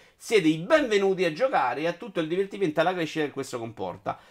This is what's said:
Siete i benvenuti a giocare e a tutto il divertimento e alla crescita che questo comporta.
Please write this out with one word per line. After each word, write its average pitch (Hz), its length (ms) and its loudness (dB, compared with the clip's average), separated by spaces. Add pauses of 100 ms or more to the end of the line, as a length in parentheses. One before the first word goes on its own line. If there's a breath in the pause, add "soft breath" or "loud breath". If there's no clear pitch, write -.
(160 soft breath)
Siete 196 320 2
i 160 100 4
benvenuti 196 680 2
a 165 80 0
giocare 143 500 0
e 165 40 -2
a 170 60 0
tutto 185 280 -6
il 160 80 -2
divertimento 190 500 -2
e 160 40 4
alla 180 120 2
crescita 160 320 -2
che 131 60 -10
questo 131 260 -8
comporta. 104 600 -8 (120 loud breath)